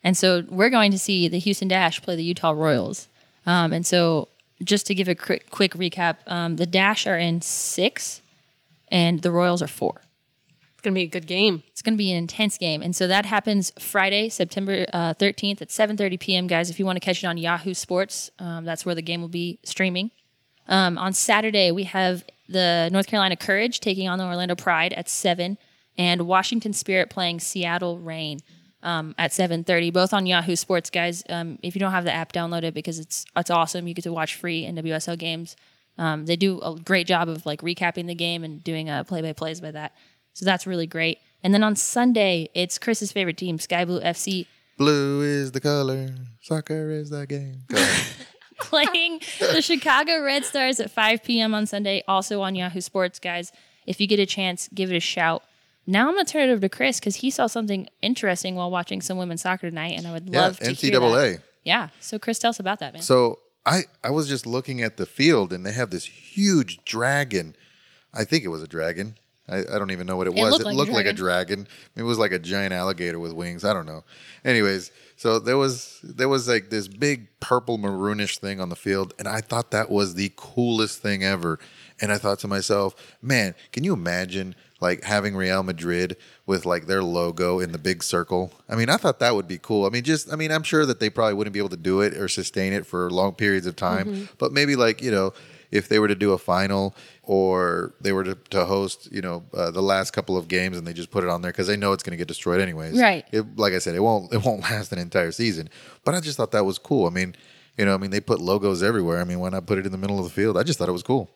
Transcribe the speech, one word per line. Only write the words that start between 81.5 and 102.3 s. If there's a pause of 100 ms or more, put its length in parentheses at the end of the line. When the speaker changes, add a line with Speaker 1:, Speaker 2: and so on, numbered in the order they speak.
Speaker 3:
And
I
thought
to
myself, (260)
"Man, (180)
can
you
imagine, (260)
like,
having
Real
Madrid (300)
with,
like,
their
logo
in
the
big
circle?" (160)
I
mean,
I
thought
that
would
be
cool.
I
mean,
just,
I
mean,
I'm
sure
that
they
probably
wouldn't
be
able
to
do
it
or
sustain
it
for
long
periods
of
time,
Speaker 2:
Mm-hmm. (140)
Speaker 3:
but
maybe,
like,
you
know, (360)
if
they
were
to
do
a
final (260)
or
they
were
to, (160)
to
host,
you
know, (100)
uh,
the
last
couple
of
games
and
they
just
put
it
on
there
'cause
they
know
it's
gonna
get
destroyed